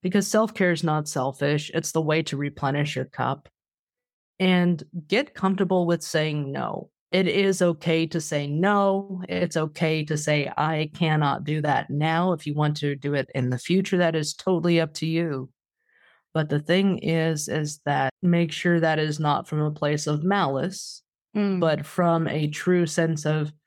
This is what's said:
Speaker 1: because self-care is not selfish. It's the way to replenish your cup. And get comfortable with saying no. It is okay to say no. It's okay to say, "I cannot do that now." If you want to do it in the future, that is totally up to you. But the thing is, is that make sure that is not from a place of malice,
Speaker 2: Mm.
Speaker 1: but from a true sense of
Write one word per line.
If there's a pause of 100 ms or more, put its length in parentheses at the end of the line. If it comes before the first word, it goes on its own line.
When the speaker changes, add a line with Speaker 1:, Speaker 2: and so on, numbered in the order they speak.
Speaker 1:
because
self-care
is
not
selfish.
It's
the
way
to
replenish
your
cup. (920)
And (240)
get
comfortable
with
saying
no. (220)
It
is
okay
to
say
no.
It's
okay
to
say,
"I
cannot
do
that
now."
If
you
want
to
do
it
in
the
future,
that
is
totally
up
to
you. (800)
But
the
thing
is,
is
that
make
sure
that
is
not
from
a
place
of
malice, (340)
Speaker 2:
Mm.
Speaker 1:
but
from
a
true
sense
of (140)